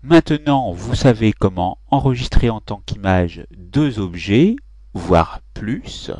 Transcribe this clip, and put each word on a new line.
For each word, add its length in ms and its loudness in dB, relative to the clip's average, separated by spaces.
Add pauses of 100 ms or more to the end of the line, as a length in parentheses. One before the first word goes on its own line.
Maintenant, 680 2
vous 240 -6
savez 380 2
comment 440 -2 (140)
enregistrer 580 2
en 120 -6
tant 240 -12
qu'image 640 -2
deux 480 -4
objets, 560 0 (380)
voire 480 0 (120)
plus. 560 -10 (100)